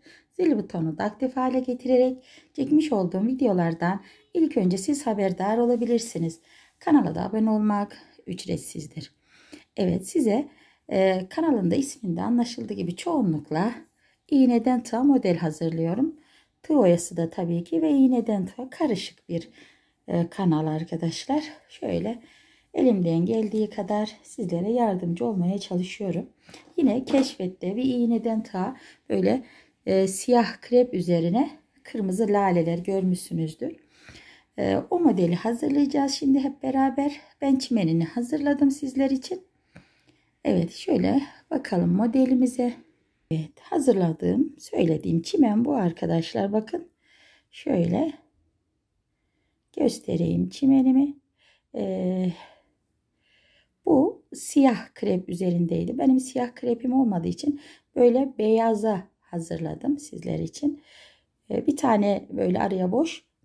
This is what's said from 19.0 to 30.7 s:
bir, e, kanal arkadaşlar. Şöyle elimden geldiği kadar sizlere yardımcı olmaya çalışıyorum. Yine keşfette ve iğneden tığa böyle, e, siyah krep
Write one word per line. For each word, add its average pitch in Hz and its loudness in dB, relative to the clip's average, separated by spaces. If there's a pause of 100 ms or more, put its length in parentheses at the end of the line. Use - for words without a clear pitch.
bir, 170 -6 (580)
e, 170 0
kanal 160 0
arkadaşlar. 165 -4 (260)
Şöyle 202 -6 (500)
elimden 180 2
geldiği 214 -2
kadar 208 -4
sizlere 175 -4
yardımcı 190 0
olmaya 196 -2
çalışıyorum. 180 -6 (480)
Yine 254 2
keşfette 196 -2
ve 240 -4
iğneden 233 0
tığa 196 -6 (320)
böyle, 208 0 (420)
e, 190 2
siyah 233 0
krep 247 2